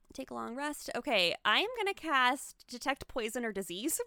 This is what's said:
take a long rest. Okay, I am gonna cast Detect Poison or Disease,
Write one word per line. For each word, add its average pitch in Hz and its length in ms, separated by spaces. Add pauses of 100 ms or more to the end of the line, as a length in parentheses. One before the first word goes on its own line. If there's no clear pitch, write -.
(120)
take - 180
a 247 40
long 226 220
rest. 294 380
Okay, 208 400 (100)
I 226 160
am 392 160
gonna 392 180
cast 262 760
Detect 269 400
Poison 240 360
or 220 80
Disease, 196 540